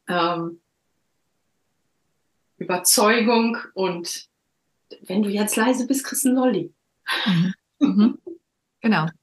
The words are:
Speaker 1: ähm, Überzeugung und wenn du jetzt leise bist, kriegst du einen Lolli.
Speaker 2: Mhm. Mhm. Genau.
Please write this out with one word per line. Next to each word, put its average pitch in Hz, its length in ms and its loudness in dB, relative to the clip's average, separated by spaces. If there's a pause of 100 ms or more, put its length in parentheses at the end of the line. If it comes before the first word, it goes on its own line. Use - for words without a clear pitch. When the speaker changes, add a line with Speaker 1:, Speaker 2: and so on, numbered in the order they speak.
Speaker 1:
ähm, 170 540 -4 (2000)
Überzeugung 226 1000 2 (160)
und 175 560 -6 (720)
wenn 196 200 -2
du 202 80 -2
jetzt 208 280 -2
leise 247 280 0
bist, 277 200 -4
kriegst - 180 -6
du 262 60 2
einen 254 80 2
Lolli. 247 360 0 (520)
Speaker 2:
Mhm. 180 280 2 (260)
Mhm. 208 380 4 (640)
Genau. 180 280 0 (160)